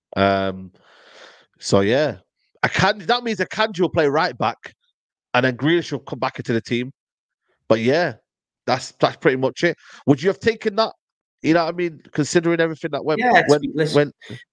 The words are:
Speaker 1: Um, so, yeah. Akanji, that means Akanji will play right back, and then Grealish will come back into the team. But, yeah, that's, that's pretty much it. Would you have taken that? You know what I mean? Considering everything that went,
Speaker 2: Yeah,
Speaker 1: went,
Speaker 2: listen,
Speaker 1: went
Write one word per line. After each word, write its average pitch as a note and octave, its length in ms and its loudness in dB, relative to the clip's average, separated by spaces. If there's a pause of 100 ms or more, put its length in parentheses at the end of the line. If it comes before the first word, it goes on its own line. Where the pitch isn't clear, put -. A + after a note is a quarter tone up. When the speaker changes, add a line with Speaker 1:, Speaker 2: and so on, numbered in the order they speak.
(160)
Speaker 1:
Um, G2 560 0 (880)
so, - 200 2
yeah. A#2 360 0 (480)
Akanji, G3 420 0
that A#3+ 160 0
means A3 160 -4
Akanji F#3+ 420 -4
will E3+ 80 2
play D#3 200 2
right D3 280 -2
back, - 380 -6 (580)
and B2 120 2
then B2+ 120 0
Grealish D#3 360 0
will C3+ 80 -6
come - 180 -12
back C3 200 -6
into A#2+ 140 -4
the A2+ 80 2
team. B2 300 -4 (760)
But, A2 120 4
yeah, C3+ 340 0 (520)
that's, B2+ 320 -2
that's C3 180 0
pretty C3 200 2
much C3 260 -2
it. E3+ 140 0 (300)
Would C#3 140 4
you F3 80 0
have F#3+ 120 -2
taken A3 360 -2
that? A3 160 0 (500)
You D3 120 2
know E3 120 2
what E3+ 80 -6
I - 20 -14
mean? F3 240 -6 (120)
Considering E3 460 0
everything E3 320 -2
that C#3 140 -6
went, D#3 160 -2
Speaker 2:
Yeah, A3+ 280 4
Speaker 1:
went, D3 160 4 (100)
Speaker 2:
listen, D3 380 2 (160)
Speaker 1:
went A2+ 120 -14 (120)